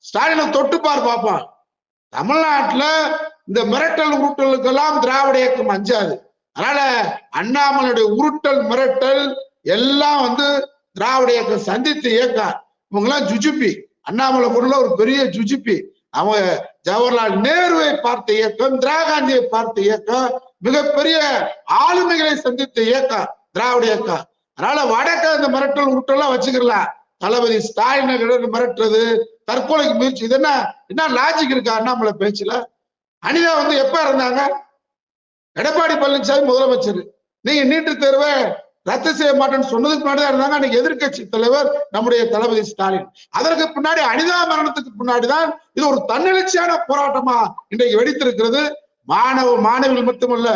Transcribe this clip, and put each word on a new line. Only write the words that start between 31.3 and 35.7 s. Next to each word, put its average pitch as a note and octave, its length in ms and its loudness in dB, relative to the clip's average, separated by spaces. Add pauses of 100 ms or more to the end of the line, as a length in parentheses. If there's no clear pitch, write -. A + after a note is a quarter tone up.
இருக்கா A#3 240 0
அண்ணாமலை A3 340 -2 (100)
பேச்சுல? G3+ 300 -4 (680)
அனிதா E4 380 2
வந்து D4 240 0
எப்ப - 120 0 (120)
இருந்தாங்க? C4+ 340 0 (1120)
எடப்பாடி D#4 460 0